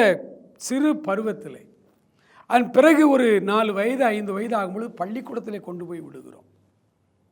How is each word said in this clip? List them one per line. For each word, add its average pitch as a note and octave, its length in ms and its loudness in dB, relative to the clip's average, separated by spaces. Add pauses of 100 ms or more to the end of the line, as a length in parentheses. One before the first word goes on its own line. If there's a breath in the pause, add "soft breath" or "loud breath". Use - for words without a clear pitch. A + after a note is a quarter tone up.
(640)
சிறு C#4 260 -2 (160)
பருவத்திலே. G3 560 -8 (880 soft breath)
அதன் A#3+ 260 2
பிறகு D4+ 260 8 (120)
ஒரு B3+ 140 4 (220)
நாலு G#3+ 280 0
வயது, B3+ 260 0 (100)
ஐந்து G#3 220 -6
வயது A3+ 240 -6
ஆகும்பொழுது G3+ 300 -8 (100)
பள்ளிக்கூடத்திலே A3 680 -10
கொண்டு F3 200 -12
போய் E3 180 -12
விடுகிறோம். C3 420 -20 (840)